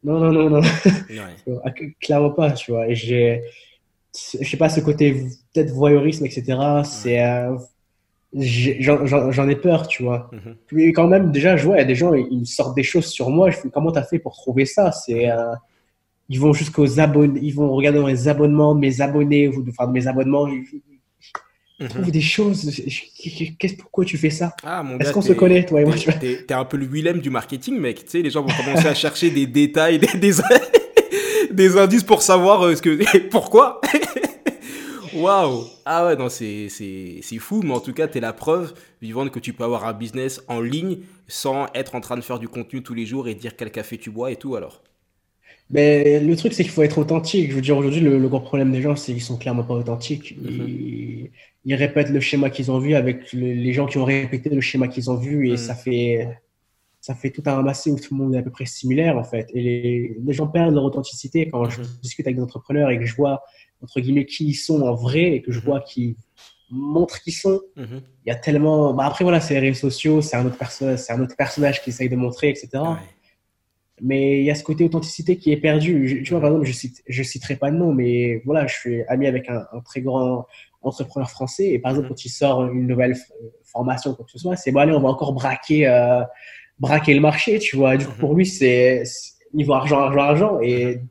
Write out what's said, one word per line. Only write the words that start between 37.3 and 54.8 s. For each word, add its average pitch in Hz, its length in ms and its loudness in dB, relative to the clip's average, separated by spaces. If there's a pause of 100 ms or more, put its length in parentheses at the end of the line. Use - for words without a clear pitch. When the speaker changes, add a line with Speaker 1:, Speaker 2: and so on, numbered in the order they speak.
Speaker 2:
fou, 202 260 -4
mais 143 100 -2
en 120 60 -2
tout 127 140 -10
cas, 156 140 -2
t'es - 140 -6
la 113 120 -6
preuve 165 400 -4 (260)
vivante 120 300 -6
que 127 100 -10
tu 120 140 -10
peux 123 100 -10
avoir 117 220 -4
un 113 80 -6
business 120 540 -10
en 120 120 -6
ligne 156 380 -4 (300)
sans 139 480 -6
être 131 180 -8
en 123 80 -8
train 123 160 -8
de 117 40 -10
faire 123 180 -10
du 113 80 -12
contenu 120 340 -12
tous 120 140 -12
les 113 100 -6
jours 123 220 -8
et 110 80 -8
dire 113 200 -14
quel 107 140 -10
café 110 300 -12
tu - 100 -16
bois 117 220 -8
et 113 40 -8
tout, 135 200 -10
alors. 90 260 -12 (880)
Speaker 1:
Mais 147 520 4
le 160 140 4
truc, 156 180 -2
c'est 185 100 0
qu'il - 80 -2
faut 156 120 2
être 151 140 2
authentique. 160 540 0
Je 135 40 -4
veux 135 60 -2
dire, 139 160 2
aujourd'hui, 139 220 0
le, 143 180 4
le 131 120 2
gros 131 100 0
problème 135 320 0
des 127 100 0
gens, 147 140 0
c'est 143 160 -10
qu'ils 120 100 -6
sont 123 160 -8
clairement 120 260 -4
pas 123 100 -6
authentiques. 120 680 -6
Speaker 2:
Mhm. 127 260 -8
Speaker 1:
Ils, 120 640 -10 (340)
ils 135 100 -2
répètent 143 340 0
le 143 120 0
schéma 139 280 0
qu'ils 131 220 -6
ont 131 80 0
vu 143 160 0
avec 127 380 -2
le, 123 180 -4
les 123 220 -2
gens 139 120 0
qui 131 120 -4
ont 131 80 0
répété 131 440 -2
le 139 120 0
schéma 127 260 -2